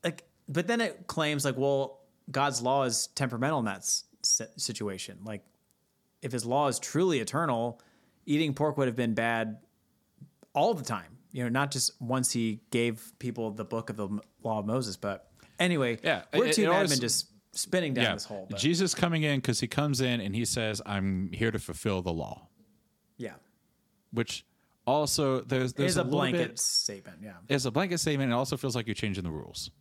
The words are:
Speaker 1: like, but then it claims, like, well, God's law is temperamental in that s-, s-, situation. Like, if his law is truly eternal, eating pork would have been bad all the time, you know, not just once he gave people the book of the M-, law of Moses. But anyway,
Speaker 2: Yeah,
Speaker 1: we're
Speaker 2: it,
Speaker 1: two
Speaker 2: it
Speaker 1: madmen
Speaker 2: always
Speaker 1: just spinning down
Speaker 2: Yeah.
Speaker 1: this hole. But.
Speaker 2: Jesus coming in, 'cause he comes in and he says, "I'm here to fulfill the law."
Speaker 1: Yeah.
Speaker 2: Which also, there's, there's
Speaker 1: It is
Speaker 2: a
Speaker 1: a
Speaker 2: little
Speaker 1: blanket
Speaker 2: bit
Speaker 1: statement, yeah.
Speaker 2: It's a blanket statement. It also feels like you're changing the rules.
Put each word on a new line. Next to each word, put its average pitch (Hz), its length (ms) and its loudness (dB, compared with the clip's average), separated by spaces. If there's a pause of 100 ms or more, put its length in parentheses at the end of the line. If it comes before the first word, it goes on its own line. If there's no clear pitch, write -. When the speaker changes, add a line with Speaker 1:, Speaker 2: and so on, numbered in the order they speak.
Speaker 1:
like, - 220 -4 (240)
but 165 180 0
then 233 140 2
it - 260 -2
claims, 151 380 0
like, 131 140 2
well, 135 420 2 (300)
God's 135 320 2
law 135 220 4
is 117 240 0
temperamental 135 520 0
in 113 60 0
that 98 120 -2
s-, - 260 -2 (180)
s-, - 200 2 (140)
situation. 98 680 -6
Like, 104 180 -8 (800)
if 123 100 -4
his 117 140 -2
law 139 220 4
is 123 100 0
truly 165 420 2
eternal, 120 600 -2 (440)
eating 147 300 2
pork 147 240 0
would 139 100 4
have 113 80 -2
been 117 180 2
bad 113 440 0 (960)
all 190 200 4
the 147 100 -6
time, 90 320 -6 (160)
you 127 100 -4
know, 123 60 0
not 135 220 2
just 135 300 0
once 127 320 0
he 113 280 0 (100)
gave 117 480 0
people 117 340 -4
the 107 120 -6
book 113 260 -6
of 104 60 -8
the 104 100 -2
M-, 104 140 -4 (220)
law 110 160 0
of 101 80 -4
Moses. 113 320 -2
But - 320 -6 (280)
anyway, 147 460 2
Speaker 2:
Yeah, 123 180 0 (120)
Speaker 1:
we're 202 120 4
Speaker 2:
it, 151 80 2
Speaker 1:
two 214 100 4
Speaker 2:
it - 20 4
Speaker 1:
madmen 175 180 4
Speaker 2:
always 147 160 2
Speaker 1:
just - 280 0 (260)
spinning 170 400 0
down 123 100 4
Speaker 2:
Yeah. 101 100 2
Speaker 1:
this - 100 -6
hole. 95 260 -10
But. 113 100 -6
Speaker 2:
Jesus 170 340 2
coming 165 300 2
in, 143 160 2
'cause 123 200 0
he 127 60 0
comes 143 340 0
in 123 200 2
and 98 160 -4
he 117 80 0
says, 110 420 -2
"I'm 98 460 0
here 113 180 2
to 104 80 -4
fulfill 92 440 -2
the 87 100 -2
law." - 360 -6 (680)
Speaker 1:
Yeah. 104 180 -12 (760)
Speaker 2:
Which - 320 -2 (420)
also, 135 540 2
there's, 127 320 0
there's 139 160 0
Speaker 1:
It - 40 2
is 127 40 2
Speaker 2:
a 135 60 2
Speaker 1:
a - 20 0
Speaker 2:
little 143 160 2
Speaker 1:
blanket 135 300 2
Speaker 2:
bit - 100 -12
Speaker 1:
statement, 95 640 -2
yeah. 104 100 -14 (160)
Speaker 2:
It's 135 160 2
a 127 60 2
blanket 170 280 0
statement. 139 320 2
It 117 40 4
also 131 220 0
feels 123 200 -2
like 110 100 -2
you're 110 80 -2
changing 98 300 -2
the 82 60 -2
rules. 64 400 -8 (100)